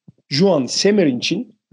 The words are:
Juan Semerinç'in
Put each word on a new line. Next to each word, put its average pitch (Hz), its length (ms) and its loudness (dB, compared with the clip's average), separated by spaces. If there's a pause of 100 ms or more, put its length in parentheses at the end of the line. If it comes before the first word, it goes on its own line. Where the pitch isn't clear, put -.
(280)
Juan 151 380 2
Semerinç'in 185 920 -2 (140)